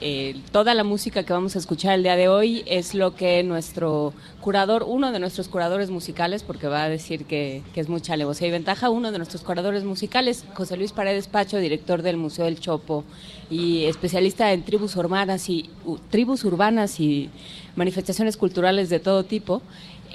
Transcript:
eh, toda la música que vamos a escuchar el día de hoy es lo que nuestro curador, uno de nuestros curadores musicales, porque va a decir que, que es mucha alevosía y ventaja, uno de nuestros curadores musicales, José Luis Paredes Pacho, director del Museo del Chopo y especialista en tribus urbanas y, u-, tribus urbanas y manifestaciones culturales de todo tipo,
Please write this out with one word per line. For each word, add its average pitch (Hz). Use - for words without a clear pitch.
eh, 135
toda 214
la 214
música 202
que -
vamos 185
a -
escuchar 180
el 185
día 180
de 180
hoy 214
es 180
lo 185
que 180
nuestro 165
curador, 202
uno 254
de 220
nuestros 180
curadores 185
musicales, 175
porque 156
va 147
a 156
decir 156
que, 143
que 165
es 151
mucha 170
alevosía 147
y 170
ventaja, 190
uno 233
de 202
nuestros 170
curadores 196
musicales, 214
José 185
Luis 202
Paredes 196
Pacho, 208
director 165
del 170
Museo 165
del 165
Chopo 151
y 165
especialista 185
en 180
tribus 202
urbanas 185
y, 170
u-, 165
tribus 233
urbanas 202
y 147
manifestaciones 185
culturales 185
de 165
todo 190
tipo, 202